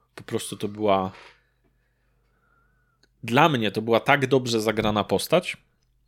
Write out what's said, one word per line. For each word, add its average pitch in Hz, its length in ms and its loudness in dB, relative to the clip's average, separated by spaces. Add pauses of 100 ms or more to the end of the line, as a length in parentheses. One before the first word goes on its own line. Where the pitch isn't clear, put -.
(140)
po - 100 -20
prostu - 320 -8
to 107 120 -8
była, 101 440 0 (2000)
dla 127 260 4
mnie 117 220 0
to 107 120 -4
była 113 180 2
tak 139 260 2
dobrze 123 340 0
zagrana 107 440 0
postać, - 520 -2 (520)